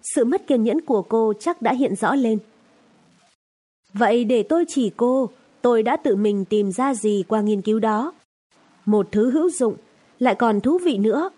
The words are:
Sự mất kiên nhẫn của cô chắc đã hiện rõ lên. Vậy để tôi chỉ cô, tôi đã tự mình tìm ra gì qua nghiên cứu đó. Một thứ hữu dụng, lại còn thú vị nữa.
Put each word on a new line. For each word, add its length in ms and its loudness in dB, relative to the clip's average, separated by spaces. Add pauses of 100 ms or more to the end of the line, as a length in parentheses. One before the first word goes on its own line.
(140)
Sự 100 2
mất 220 -2
kiên 160 2
nhẫn 180 0
của 220 0
cô 380 0
chắc 220 -6
đã 100 0
hiện 240 -2
rõ 180 0
lên. 240 0 (1500)
Vậy 320 2
để 180 0
tôi 260 0
chỉ 280 -2
cô, 340 0 (360)
tôi 160 4
đã 140 0
tự 200 0
mình 280 0
tìm 280 0
ra 220 -2
gì 340 -2
qua 120 0
nghiên 220 -2
cứu 160 0
đó. 340 -2 (720)
Một 280 2
thứ 180 2
hữu 200 2
dụng, 240 -2 (440)
lại 160 2
còn 260 2
thú 180 0
vị 200 0
nữa. 400 0